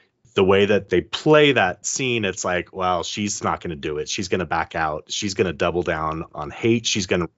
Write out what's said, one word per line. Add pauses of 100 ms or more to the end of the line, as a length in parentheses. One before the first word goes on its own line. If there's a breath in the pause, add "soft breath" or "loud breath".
(340 soft breath)
the
way
that
they
play
that
scene,
it's
like,
well,
she's
not
gonna
do
it.
She's
gonna
back
out.
She's
gonna
double
down (100)
on
hate.
She's
gonna